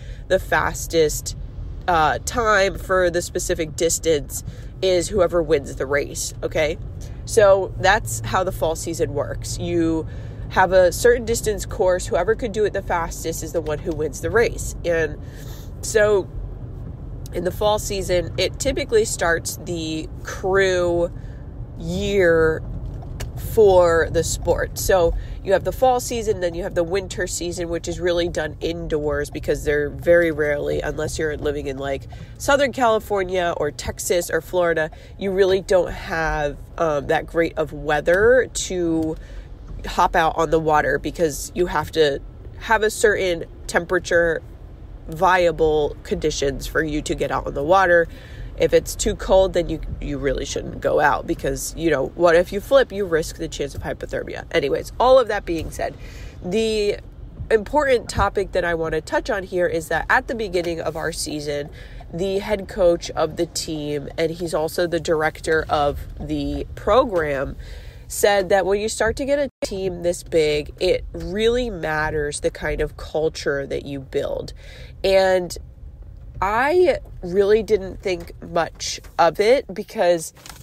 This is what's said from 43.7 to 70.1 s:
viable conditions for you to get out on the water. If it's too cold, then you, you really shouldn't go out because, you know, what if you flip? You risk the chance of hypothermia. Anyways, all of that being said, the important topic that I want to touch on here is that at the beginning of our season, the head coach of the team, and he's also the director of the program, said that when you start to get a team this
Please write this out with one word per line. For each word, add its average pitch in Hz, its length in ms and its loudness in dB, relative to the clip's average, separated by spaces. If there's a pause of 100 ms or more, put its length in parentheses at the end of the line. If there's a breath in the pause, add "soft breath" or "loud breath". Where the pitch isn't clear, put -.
viable 160 960 4
conditions 147 640 -2
for - 160 0
you 151 200 -2
to 165 120 -4
get 143 160 -4
out 135 160 -4
on 147 80 -6
the 143 100 -4
water. 175 420 6 (500 loud breath)
If - 160 2
it's 165 220 2
too 202 220 -2
cold, 190 360 4
then 170 160 0
you, 156 120 -4 (200)
you 143 160 -4
really 135 280 -2
shouldn't - 360 -8
go - 200 2
out 131 260 2
because, 139 500 -4
you 160 140 0
know, 139 240 0
what 170 220 6
if 175 160 2
you 196 80 -4
flip? 254 320 4
You 202 120 -4
risk 165 320 -2
the 165 120 -6
chance 143 260 -6
of - 80 -10
hypothermia. - 720 -8
Anyways, 156 480 0
all 262 180 8
of 247 80 4
that 208 180 -4
being 165 280 -4
said, - 240 -6 (440 loud breath)
the 208 580 0 (520)
important 233 580 2
topic 196 440 0
that 180 120 0
I 170 100 0
want 160 200 -2
to 160 60 -2
touch 302 280 -2
on 202 140 -2
here 180 240 0
is 160 220 -2
that 160 200 0
at 254 200 2
the 269 80 -4
beginning 175 440 -2
of 160 160 -6
our 156 140 -4
season, 147 580 -6 (440 loud breath)
the 190 260 -2
head 208 300 -4
coach 175 420 2
of 156 280 -2
the 170 80 0
team, 147 720 -4
and 165 140 0
he's 170 240 -4
also 165 320 0
the 165 140 0
director 156 680 0
of 147 300 2 (220)
the 143 440 -4 (120)
program, 165 800 2 (500 loud breath)
said 202 440 2
that 196 140 6
when 202 160 2
you 214 80 -2
start 220 280 0
to 285 80 -4
get 285 160 2
a 269 100 -2 (160)
team 190 380 -4
this 175 180 0